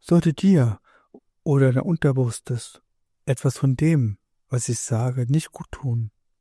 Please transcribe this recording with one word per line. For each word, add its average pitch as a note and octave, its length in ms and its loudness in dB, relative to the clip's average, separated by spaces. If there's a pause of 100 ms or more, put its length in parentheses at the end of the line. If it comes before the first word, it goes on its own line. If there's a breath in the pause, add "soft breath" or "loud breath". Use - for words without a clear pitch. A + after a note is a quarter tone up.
Sollte E3+ 320 2
dir C#3+ 480 2 (640 soft breath)
oder C#3 260 4
dein C3 120 0
Unterbewusstes C3 960 -2 (460)
etwas C3+ 320 -2
von C3+ 180 0
dem, C#3 420 2 (300)
was B2 220 -4
ich A#2 100 -4
sage, B2 500 -2
nicht D#3 220 -2
gut - 180 -18
tun A#2 400 -6 (300)